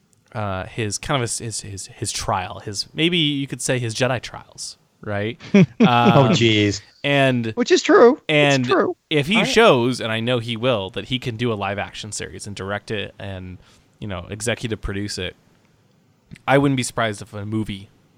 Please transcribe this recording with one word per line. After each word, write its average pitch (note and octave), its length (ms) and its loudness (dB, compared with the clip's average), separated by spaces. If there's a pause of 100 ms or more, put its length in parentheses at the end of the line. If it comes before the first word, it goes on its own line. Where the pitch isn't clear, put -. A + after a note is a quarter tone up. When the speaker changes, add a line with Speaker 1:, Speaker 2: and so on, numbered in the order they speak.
(340)
Speaker 1:
uh, G2 320 -6
his G#2+ 320 -6
kind - 180 -4
of B2+ 60 0
his, A2+ 180 -4
his, A2+ 220 -8
his, G2+ 260 -12
his - 240 -8
trial. G2 480 -4
His, - 340 -8
maybe E3+ 240 0
you D3 300 -2
could B2+ 140 -10
say C3 180 -2
his A2+ 160 -6
Jedi B2+ 260 0
trials, - 560 -16 (240)
right?" G#2 440 -6
Speaker 2:
<laughs> - 80 -2
Oh, G3 100 8 (640)
Speaker 1:
Um, - 80 4
Speaker 2:
jeez. G#2+ 480 4 (240)
Speaker 1:
and C3 500 2
Speaker 2:
Which A#3+ 160 0
is E4+ 100 6
true. D4 340 6 (120)
It's D3 300 4
Speaker 1:
and B2+ 80 0
Speaker 2:
true. - 320 0 (120)
Speaker 1:
if D3 180 0
he G#3+ 100 2
Speaker 2:
I G#3+ 60 2
Speaker 1:
shows, D#3+ 580 4
and A2 100 -4
I A2 80 -2
know A#2+ 200 0
he A2+ 180 -6
will, G#2+ 340 -2
that - 140 -10
he B2+ 140 -4
can A#2 180 -6
do A#2 160 0
a - 20 -2
live G2+ 240 -4
action G2+ 320 -10
series - 360 -12
and G2+ 80 -12
direct G2+ 360 -8
it G2 260 -8
and, F#2 400 -12 (420)
you A2 100 -10
know, F2 200 -10
executive A2 520 -6
produce G2+ 360 -6
it, F2+ 200 -8 (1120)
I C3+ 100 4
wouldn't C#3 200 2
be B2 60 -2
surprised A2 380 -4
if G2+ 120 -16
a G2+ 120 -10
movie G#2 440 -6 (280)